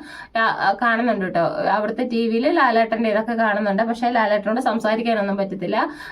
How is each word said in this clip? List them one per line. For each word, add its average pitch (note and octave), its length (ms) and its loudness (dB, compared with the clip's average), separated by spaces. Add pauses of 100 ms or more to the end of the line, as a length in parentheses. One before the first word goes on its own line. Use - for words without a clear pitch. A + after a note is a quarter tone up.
(380)
ലാ-, G3+ 440 2
കാണുന്നുണ്ട് A3+ 440 0
കേട്ടോ. E3+ 200 0 (240)
അവിടുത്തെ G#3+ 340 0
ടി A#3 240 0
വിയിൽ B3 280 2
ലാലേട്ടൻ്റെ A3+ 540 2
ഇതൊക്കെ A3 240 0
കാണുന്നുണ്ട്. G#3+ 500 0
പക്ഷെ A#3 260 -2
ലാലേട്ടനോട് G#3+ 520 0
സംസാരിക്കാനൊന്നും A3 760 0
പറ്റത്തില്ല. F#3+ 520 -2 (220)